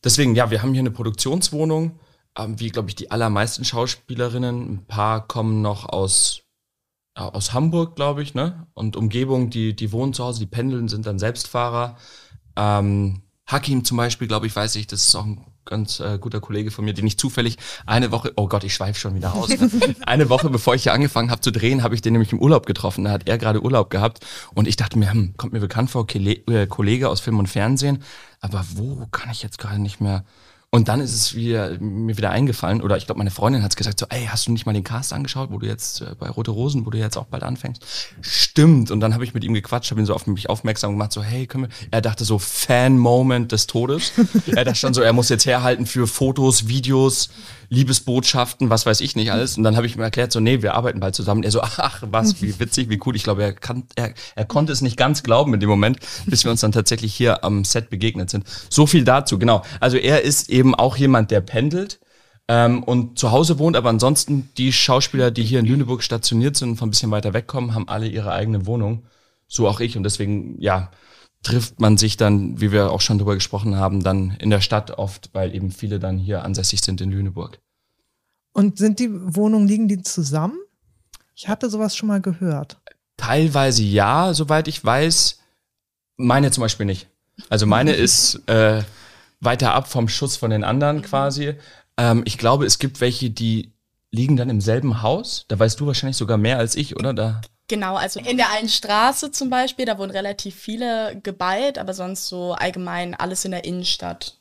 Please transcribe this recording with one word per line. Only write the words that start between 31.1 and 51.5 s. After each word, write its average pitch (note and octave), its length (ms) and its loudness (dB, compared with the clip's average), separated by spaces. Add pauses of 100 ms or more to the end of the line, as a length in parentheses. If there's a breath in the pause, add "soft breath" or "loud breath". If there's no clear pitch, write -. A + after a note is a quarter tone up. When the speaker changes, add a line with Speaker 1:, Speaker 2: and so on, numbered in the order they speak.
Speaker 1:
es - 200 -2
wieder, A2+ 440 -4
mir G#2+ 400 -4
wieder G#2 120 0
eingefallen, A2 520 0
oder G2 140 2
ich - 100 -6
glaub, - 100 -6
meine G2 140 -2
Freundin A2+ 320 2
hat's G2 140 -2
gesagt, G#2 240 -4
so, G#2 100 -6
"Ey, A#2+ 160 -6
hast G#2+ 200 -4
du A#2 60 0
nicht A2+ 140 -2
mal A2 60 0
den G2+ 120 0
Cast A#2+ 280 -6
angeschaut, C3+ 400 -6
wo G#2 60 -8
du G#2+ 80 -6
jetzt, - 360 -8
äh, - 160 -12
bei - 100 -10
Rote A2+ 220 -6
Rosen, A#2+ 340 -2
wo A2 60 -6
du A2 80 -4
jetzt G#2+ 180 -4
auch - 100 -8
bald - 180 -8
anfängst?" B2+ 380 -8 (380 loud breath)
Stimmt. D3 720 6
Und G#2 100 0
dann A2 140 2
hab A#2 80 -2
ich A#2 100 -6
mit A#2+ 120 -4
ihm A2 100 0
gequatscht, G#2+ 380 -4
hab G#2+ 60 -2
ihn G#2+ 80 4
so G2 60 0
auf - 140 -4
mich G2+ 240 -4
aufmerksam G#2+ 420 -2
gemacht, G#2 200 -2
so, G#2+ 100 -6
"Hey, A#2+ 240 -4
können C3 220 -6
wir", - 20 -10 (220 loud breath)
er A2+ 100 2
dachte A2+ 220 -2
so, G#2+ 140 2
Fan-Moment B2 1120 4
des G#2+ 160 2
Todes. C3 480 -2
Speaker 2:
<laughs> F#3+ 380 4
Speaker 1:
Er A#2+ 100 4
dachte B2 140 0
schon C3 140 0
so, B2 100 2
er A2+ 100 6
muss A#2+ 160 4
jetzt A#2 180 4
herhalten B2 400 2
für B2 200 0
Fotos, C3 640 2
Videos, C3 600 2 (380 loud breath)
Liebesbotschaften, B2+ 1000 2
was A2+ 160 2
weiß G#2+ 140 2
ich B2 160 -4
nicht A2 160 0
alles. A#2 240 -2
Und A2 80 2
dann G#2+ 120 4
hab A#2 80 2
ich A#2 120 -4
ihm A2+ 60 -6
erklärt, A#2+ 300 -2
so, A#2 80 0
"Nee, A#2 220 4
wir G#2 120 0
arbeiten A#2 260 -2
bald F#2+ 140 -2
zusammen." G#2 280 0
Er G#2 80 0